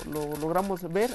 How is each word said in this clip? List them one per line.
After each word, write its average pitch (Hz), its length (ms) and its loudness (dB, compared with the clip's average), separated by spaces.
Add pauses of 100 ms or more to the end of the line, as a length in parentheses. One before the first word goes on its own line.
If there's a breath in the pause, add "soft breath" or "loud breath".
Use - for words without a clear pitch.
(100)
lo 151 280 -2
logramos 175 540 0
ver 214 220 4